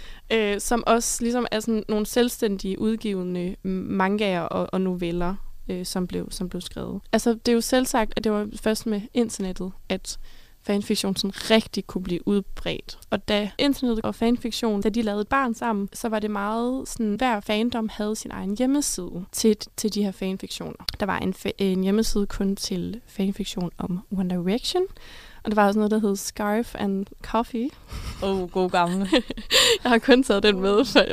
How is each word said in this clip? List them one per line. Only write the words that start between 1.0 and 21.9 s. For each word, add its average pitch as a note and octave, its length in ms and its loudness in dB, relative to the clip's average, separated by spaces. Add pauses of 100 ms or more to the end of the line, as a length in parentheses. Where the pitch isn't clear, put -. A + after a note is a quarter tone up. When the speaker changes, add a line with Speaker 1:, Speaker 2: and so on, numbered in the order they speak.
Speaker 1:
ligesom A#3+ 260 0
er G#3+ 100 0
sådan A3 280 0
nogle G#3+ 180 0
selvstændige G#3 720 0
udgivende F#3+ 840 -2
mangaer F#3+ 760 0
og, F3+ 320 -2
og F#3 80 0
noveller, F3 540 0 (340)
øh, F3+ 180 -6
som F3+ 200 -2
blev, F3 240 -4
som F#3 180 -6
blev F3+ 120 -6
skrevet. - 400 -8 (120)
Altså, A3+ 220 4
det A3+ 140 -4
er A#3+ 40 6
jo A#3 80 6
selvsagt, B3+ 560 2
at A3+ 80 0
det G#3+ 80 2
var G#3 160 0 (140)
først A3 240 0
med G#3 140 0 (140)
internettet, F#3+ 580 -2 (160)
at - 300 -6 (440)
fanfiktion G3+ 540 0
sådan - 340 -2
rigtig A3 360 2
kunne F#3 180 -4
blive F3 240 -2
udbredt. - 720 -2 (120)
Og G3+ 180 -2
da G#3 300 0
internettet B3 460 2
og G#3+ 100 -2
fanfiktion, A3+ 680 0
da A3 80 2
de A3 140 2
lavede G#3 180 0
et G3+ 80 -4
barn C4+ 260 2
sammen, G#3 380 -2
så - 160 -6
var A3 100 0
det G#3+ 120 -2
meget A3+ 580 -2
sådan, G#3 260 -2
hver A3+ 260 0
fandom A3 480 0
havde G#3+ 280 -4
sin - 140 -10
egen F#3+ 260 -4
hjemmeside B3 760 0
til, G#3+ 240 4 (200)
til G#3+ 180 -2
de G#3 100 2
her F#3+ 80 0
fanfiktioner. F#3+ 720 -8 (160)
Der G#3 60 0
var F3+ 120 0
en F#3 200 -2
fa-, - 200 -4
en F#3 240 2
hjemmeside G3+ 440 2